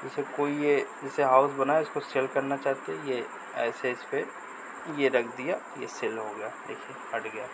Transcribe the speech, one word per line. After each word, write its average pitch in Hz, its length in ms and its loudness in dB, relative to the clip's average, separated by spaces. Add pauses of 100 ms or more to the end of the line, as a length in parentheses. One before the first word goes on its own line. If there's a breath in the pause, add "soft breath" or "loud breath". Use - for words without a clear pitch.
जैसे 135 180 -6 (100)
कोई 143 260 0
ये, 147 220 6 (240)
जैसे 139 220 0
house 135 280 10
बना 139 200 4
है, 160 80 6
इसको 151 200 -2
shell 131 280 0
करना 139 280 0
चाहते 139 340 -2
हैं, 160 140 -6
ये 123 200 -2 (320)
ऐसे 120 340 0
इस 120 200 -6
पे 143 140 0 (720)
ये 143 140 4
रख 123 160 4 (120)
दिया, 147 180 0 (240)
ये 120 100 -6
shell 113 280 -4
हो 110 120 -4
गया, 107 180 -6 (200)
देखिए 113 280 -10 (180)
हट 113 120 -2
गया। 107 280 -8